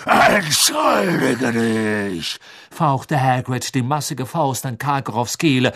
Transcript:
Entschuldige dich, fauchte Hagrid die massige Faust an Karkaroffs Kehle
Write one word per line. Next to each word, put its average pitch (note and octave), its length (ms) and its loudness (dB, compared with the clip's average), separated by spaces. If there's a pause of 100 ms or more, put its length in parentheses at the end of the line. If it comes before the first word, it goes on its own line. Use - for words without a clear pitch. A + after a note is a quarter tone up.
Entschuldige F3+ 1500 2
dich, G#2+ 880 -2 (320)
fauchte C#3 500 0
Hagrid B2+ 540 0
die C3+ 60 2
massige C3+ 440 -4
Faust C#3 400 -2
an B2+ 120 -6
Karkaroffs B2+ 600 -2
Kehle B2+ 380 4